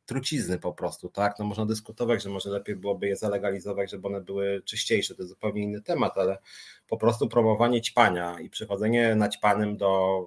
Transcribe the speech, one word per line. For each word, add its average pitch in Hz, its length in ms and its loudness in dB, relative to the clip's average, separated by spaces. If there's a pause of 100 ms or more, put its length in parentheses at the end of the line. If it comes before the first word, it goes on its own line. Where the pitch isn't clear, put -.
trucizny 110 540 -2
po 87 140 -6
prostu, 87 360 -8
tak? 101 300 -2
No 101 60 -4
można 107 200 -2
dyskutować, 110 580 -2
że 98 60 -8
może 98 200 -6
lepiej 101 260 -4
byłoby 98 320 -2
je 98 80 0
zalegalizować, 98 760 -2
żeby 98 160 -10
one 101 140 -4
były 98 440 -4
czyściejsze, 104 500 0
to 95 60 -14
jest 90 80 -8
zupełnie 104 340 -4
inny 104 180 -4
temat, 123 360 0
ale 95 200 2 (500)
po 110 100 -2
prostu 113 300 2
promowanie 117 540 4
ćpania 87 580 2
i 82 100 -12
przychodzenie 110 640 2
naćpanym 104 640 2
do 95 500 2